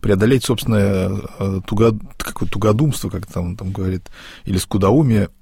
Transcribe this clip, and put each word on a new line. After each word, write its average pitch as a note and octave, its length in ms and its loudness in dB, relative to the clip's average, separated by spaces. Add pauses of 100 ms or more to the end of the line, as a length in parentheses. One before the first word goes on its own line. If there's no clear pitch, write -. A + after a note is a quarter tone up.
преодолеть G#2+ 440 4
собственное, G2+ 640 2 (280)
э, F#2+ 260 -2
туго-, A2 320 2 (200)
какое-то - 360 -6
тугодумство, G#2+ 560 0
как - 160 -8
там F2+ 220 -6
он E2+ 100 -6
там F#2+ 140 -8
говорит, F#2 320 -4 (420)
или F#2 120 -2
скудоумие. G#2+ 720 2 (120)